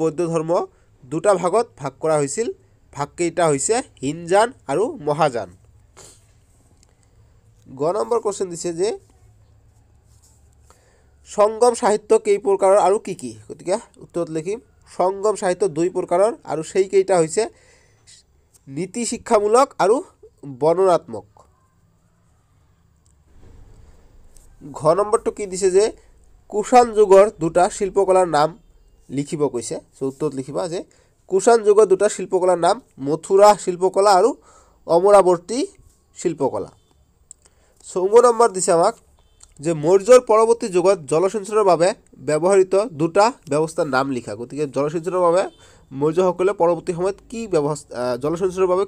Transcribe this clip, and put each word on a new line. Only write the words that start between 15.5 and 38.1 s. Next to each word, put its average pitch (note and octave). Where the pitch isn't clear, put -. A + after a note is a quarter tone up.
দুই E3
প্ৰকাৰৰ F#3
আৰু D3+
সেইকেইটা F#3+
হৈছে E3
নীতি F#3
শিক্ষামূলক A3+
আৰু G3
বৰ্ণনাত্মক। D#3+
ঘ B2+
নম্বৰটো G#3+
কি G#3
দিছে F#3
যে F#3+
কুষাণ A#3+
যুগৰ G3+
দুটা E3
শিল্পকলাৰ F#3
নাম D#3
লিখিব C#3+
কৈছে। B2
চ' -
উত্তৰত C3+
লিখিবা C3+
যে E3+
কুষাণ A#3
যুগৰ G#3
দুটা F#3+
শিল্পকলাৰ F#3
নাম F3
মথুৰা D#3+
শিল্পকলা F#3+
আৰু G#3+
অমৰাৱতী F3+
শিল্পকলা। A2+
চ' -
ওম F#3+